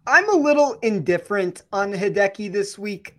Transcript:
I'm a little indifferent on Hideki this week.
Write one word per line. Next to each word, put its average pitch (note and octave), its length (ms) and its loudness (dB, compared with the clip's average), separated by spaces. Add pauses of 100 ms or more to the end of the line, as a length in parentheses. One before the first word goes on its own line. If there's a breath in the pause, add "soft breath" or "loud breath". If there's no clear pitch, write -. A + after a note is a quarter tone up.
I'm F4 240 4
a G#4 60 4
little D4 380 4 (100)
indifferent F3+ 800 -2 (100)
on G3+ 180 -2
Hideki G3 600 -2
this G3 260 -4
week. G3+ 420 -12